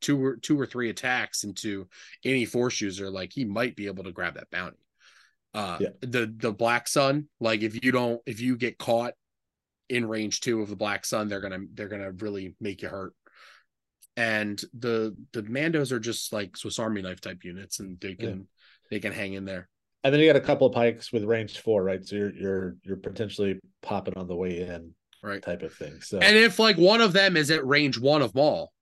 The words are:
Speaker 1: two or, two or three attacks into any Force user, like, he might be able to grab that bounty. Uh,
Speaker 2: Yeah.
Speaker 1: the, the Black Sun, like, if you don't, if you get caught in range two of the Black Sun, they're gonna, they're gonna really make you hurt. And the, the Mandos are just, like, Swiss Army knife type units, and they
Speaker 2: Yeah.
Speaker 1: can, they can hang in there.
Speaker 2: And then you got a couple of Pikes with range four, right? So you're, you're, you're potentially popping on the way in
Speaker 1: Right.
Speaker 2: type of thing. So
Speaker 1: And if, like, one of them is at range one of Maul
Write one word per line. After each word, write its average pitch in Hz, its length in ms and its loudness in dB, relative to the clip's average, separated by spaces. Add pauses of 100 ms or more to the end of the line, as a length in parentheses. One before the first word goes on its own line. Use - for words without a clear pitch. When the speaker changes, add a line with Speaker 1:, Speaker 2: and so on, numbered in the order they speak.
Speaker 1:
two 143 240 2
or, 131 120 0
two 147 240 0
or 123 60 -2
three 120 240 -6
attacks 123 540 -4
into 98 440 -6 (360)
any 131 220 2
Force 123 340 -2
user, 98 300 -6
like, 92 220 -8
he 131 120 -4
might 110 320 -4
be 101 120 -8
able 95 160 -10
to 90 80 -12
grab 85 220 -6
that 58 160 -16
bounty. 85 280 -8 (760)
Uh, 95 280 -6
Speaker 2:
Yeah. 101 80 -2 (120)
Speaker 1:
the, 120 340 -2
the 110 180 -2
Black 117 360 0
Sun, 143 400 2 (120)
like, 113 220 0
if 113 220 -4
you 127 80 4
don't, 120 340 0
if 110 140 -8
you 127 160 0
get 117 220 -4
caught 117 340 0 (760)
in 123 200 0
range 107 320 -4
two 117 200 0
of 104 80 -4
the 104 80 -8
Black 101 280 -2
Sun, 107 240 -2
they're 101 120 -4
gonna, 95 200 -8 (120)
they're 104 160 -10
gonna 98 220 -8
really 95 500 -8
make 101 220 -6
you 95 60 -8
hurt. 87 260 -10 (1000)
And 107 440 0 (160)
the, 113 380 -2 (180)
the 113 100 -6
Mandos 139 500 0
are 120 80 -2
just, 110 320 -6
like, 104 240 -6
Swiss - 220 -8
Army 110 240 -2
knife 92 180 -10
type 92 240 -12
units, 92 360 -12
and 95 200 -12
they 95 180 -10
Speaker 2:
Yeah. 117 120 -6
Speaker 1:
can, 95 180 -10 (420)
they 110 100 -4
can 101 120 -4
hang 98 220 -8
in 98 100 -8
there. 92 240 -10 (360)
Speaker 2:
And 139 80 6
then 147 80 6
you 156 60 8
got 147 100 10
a 127 80 6
couple 135 220 4
of 113 60 4
Pikes 117 400 0
with 110 120 0
range 110 360 0
four, 107 220 2
right? 95 220 -2
So 101 120 -8
you're, 104 180 -2
you're, 95 480 -4
you're 95 140 -6
potentially 98 640 -4 (240)
popping 95 340 -4
on 92 100 -8
the 87 100 -6
way 87 240 -2
in 85 340 -8 (280)
Speaker 1:
Right. 101 200 -8
Speaker 2:
type 90 200 -6
of 80 120 -10
thing. 73 260 -14
So - 180 -4
Speaker 1:
And 196 180 8
if, 226 220 6
like, 220 180 6
one 190 240 8
of 220 120 6
them 190 240 6
is 151 140 2
at 156 160 2
range 139 320 4
one 143 240 4
of 113 120 0
Maul 123 480 2